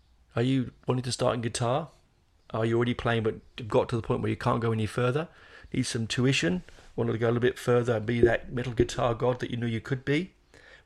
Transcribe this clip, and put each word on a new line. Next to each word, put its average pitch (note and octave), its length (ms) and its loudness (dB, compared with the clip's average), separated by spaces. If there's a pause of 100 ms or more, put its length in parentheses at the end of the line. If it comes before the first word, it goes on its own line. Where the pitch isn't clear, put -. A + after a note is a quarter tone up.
(340)
Are A#2+ 80 0
you C3 300 0 (140)
wanting B2+ 180 0
to B2 80 -6
start B2 220 0
in A#2+ 80 -4
guitar? B2 480 -2 (600)
Are A2+ 140 0
you A#2 120 2
already A#2+ 180 2
playing A#2 280 0
but - 460 -4
got A2+ 220 4
to A#2+ 60 -2
the A2 60 -2
point A#2+ 180 -2
where A2 100 -2
you A2 60 -2
can't B2 240 0
go A#2 120 0
any A2 140 0
further? B2 420 0 (440)
Need B2+ 140 0
some A2+ 200 -4
tuition? C#3 560 0 (340)
Wanted A#2 160 0
to A2 60 -2
go A#2 80 0
a A#2 40 2
little A#2+ 100 2
bit A#2+ 180 2
further A#2+ 380 2
and G#2+ 100 -4
be A#2+ 140 0
that A#2 320 4
metal B2 200 -4
guitar A#2+ 420 0
god B2 260 0
that - 100 -6
you - 60 -6
knew A#2 100 -2
you A2+ 140 -2
could C3 240 -6
be? D3+ 280 0 (540)